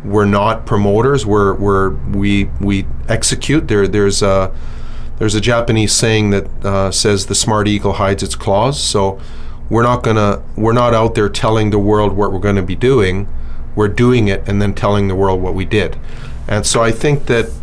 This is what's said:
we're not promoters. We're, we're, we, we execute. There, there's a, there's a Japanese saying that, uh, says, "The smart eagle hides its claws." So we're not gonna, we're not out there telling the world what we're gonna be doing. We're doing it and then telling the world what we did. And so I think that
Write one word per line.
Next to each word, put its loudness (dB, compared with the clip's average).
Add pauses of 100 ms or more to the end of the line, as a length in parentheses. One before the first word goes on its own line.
we're 0
not 0
promoters. 2
We're, 2
we're, 2 (220)
we, 2 (160)
we 0 (240)
execute. 0
There, 2
there's 2
a, 2 (640)
there's 0
a 2
Japanese 2
saying 2
that, -2
uh, 0
says, 0
"The -4
smart 0
eagle 0
hides 0
its -4
claws." 0
So -2 (500)
we're 2
not 2
gonna, 0 (120)
we're 0
not 4
out 2
there 2
telling 0
the 2
world 2
what 0
we're -4
gonna 2
be -4
doing. 2 (480)
We're 2
doing 2
it -2
and 0
then 0
telling 0
the -2
world 0
what -2
we -2
did. -2 (500)
And -2
so 0
I 2
think 0
that 0 (140)